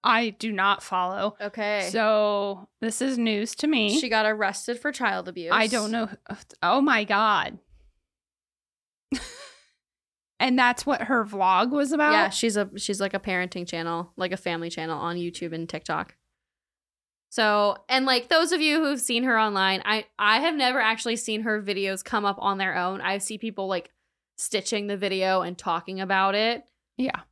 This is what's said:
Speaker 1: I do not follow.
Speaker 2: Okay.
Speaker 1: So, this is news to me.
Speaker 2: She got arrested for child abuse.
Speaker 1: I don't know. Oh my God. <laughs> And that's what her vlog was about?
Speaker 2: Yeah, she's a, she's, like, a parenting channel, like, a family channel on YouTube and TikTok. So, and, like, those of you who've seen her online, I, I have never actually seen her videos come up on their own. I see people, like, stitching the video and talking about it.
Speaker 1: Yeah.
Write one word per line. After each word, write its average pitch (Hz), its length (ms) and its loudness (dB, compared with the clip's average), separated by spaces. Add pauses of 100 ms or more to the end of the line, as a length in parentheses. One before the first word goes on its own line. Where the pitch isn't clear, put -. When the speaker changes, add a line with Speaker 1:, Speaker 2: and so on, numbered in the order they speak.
Speaker 1:
I 226 280 2
do 214 200 -6
not 196 300 2
follow. 190 580 -2
Speaker 2:
Okay. 208 520 -4
Speaker 1:
So, 208 760 2 (140)
this 226 220 -2
is 262 160 0
news 220 380 0
to 294 100 0
me. 240 320 2
Speaker 2:
She 254 100 -2
got 220 160 2
arrested 214 540 -2
for 294 120 -2
child 190 380 -2
abuse. 170 240 -6
Speaker 1:
I 220 140 4
don't 220 240 0
know. 226 180 -2 (540)
Oh 220 180 6
my 247 220 4
God. 208 560 2 (1500)
<laughs> 262 80 -4 (1200)
And 254 200 2
that's 247 260 2
what 269 180 0
her 233 200 2
vlog 196 460 2
was 285 240 0
about? 302 180 4
Speaker 2:
Yeah, 202 180 6
she's 214 280 0
a, 202 180 -2
she's, 196 240 -4
like, 196 140 -2
a 196 60 -4
parenting 180 480 -4
channel, 170 500 -6
like, 185 160 -2
a 190 40 -6
family 170 320 -6
channel 160 300 -6
on 170 160 -4
YouTube 175 380 -6
and 165 160 -8
TikTok. 170 480 -8 (1120)
So, 208 480 2 (100)
and, 262 180 2
like, 247 220 2
those 330 240 4
of 349 80 0
you 311 240 2
who've 277 160 0
seen 240 240 0
her 240 160 2
online, 190 460 2
I, 214 200 0 (140)
I 214 220 6
have 320 140 0
never 254 260 2
actually 226 340 0
seen 220 280 -4
her 214 180 -2
videos 196 420 -4
come 208 220 -2
up 196 140 0
on 196 180 0
their 190 180 -2
own. 185 240 -2
I 196 200 -2
see 214 180 -8
people, 208 300 -6
like, 185 240 -4 (460)
stitching 202 500 -4
the 202 100 -4
video 190 440 0
and 175 160 -4
talking 190 440 -4
about 190 340 2
it. 226 300 0 (320)
Speaker 1:
Yeah. 254 240 -2 (100)